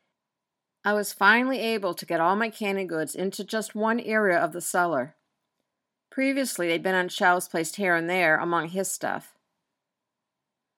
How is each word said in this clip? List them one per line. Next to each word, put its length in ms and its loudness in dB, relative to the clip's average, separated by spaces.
I 100 2
was 180 -2
finally 480 4
able 340 -2
to 120 -12
get 120 0
all 160 2
my 160 0
canning 380 -4
goods 260 -4
into 300 -6
just 280 -6
one 280 -2
area 360 2
of 160 0
the 80 -10
cellar. 540 0
Previously, 560 -2
they'd 160 0
been 140 0
on 120 0
shelves 380 2
placed 300 -4
here 180 2
and 160 0
there 260 4
among 340 0
his 200 -4
stuff. 440 -8